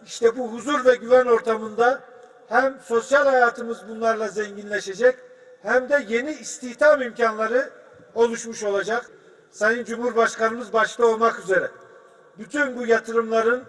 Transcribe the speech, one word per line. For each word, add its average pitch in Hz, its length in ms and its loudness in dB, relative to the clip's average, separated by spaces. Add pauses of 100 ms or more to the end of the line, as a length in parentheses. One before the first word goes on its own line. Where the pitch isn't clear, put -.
İşte 233 320 0
bu 240 160 -6
huzur 254 320 -4
ve 254 100 8
güven 247 320 4
ortamında 226 720 0 (480)
hem 262 360 0
sosyal 233 400 0
hayatımız 233 640 2
bunlarla 220 400 -2
zenginleşecek, 202 880 -2 (460)
hem 247 260 -2
de 285 200 0
yeni 247 240 -4
istihdam 262 720 0
imkanları 226 680 -2 (440)
oluşmuş 226 480 -2
olacak. 202 440 -2 (440)
Sayın 226 340 -2
Cumhurbaşkanımız 226 880 -2
başta 196 340 2
olmak 226 320 2
üzere 180 320 0 (680)
bütün 262 380 -4
bu 247 100 -6
yatırımların 226 840 0